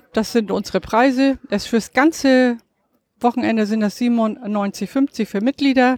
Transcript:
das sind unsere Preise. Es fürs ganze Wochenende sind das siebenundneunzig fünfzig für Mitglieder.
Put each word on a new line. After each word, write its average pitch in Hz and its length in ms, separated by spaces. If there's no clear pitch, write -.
das 220 180
sind 214 180
unsere 190 300
Preise. 262 580
Es 202 160
fürs - 260
ganze 254 640
Wochenende 226 460
sind 220 140
das 208 180
siebenundneunzig 214 880
fünfzig 269 400
für 196 120
Mitglieder. 254 580